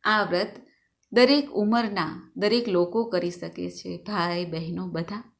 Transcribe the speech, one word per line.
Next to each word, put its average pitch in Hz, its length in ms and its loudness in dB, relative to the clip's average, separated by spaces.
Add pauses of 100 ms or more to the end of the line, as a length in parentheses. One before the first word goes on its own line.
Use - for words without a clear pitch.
આ 214 200 2
વ્રત 180 300 -2 (580)
દરેક 277 420 6
ઉંમરના 208 580 0 (240)
દરેક 226 320 2
લોકો 175 380 2
કરી 175 260 -2
શકે 175 380 -8
છે, 185 200 -10 (120)
ભાઈ, 175 440 -2
બહેનો 165 420 -6
બધા. 170 340 -6 (180)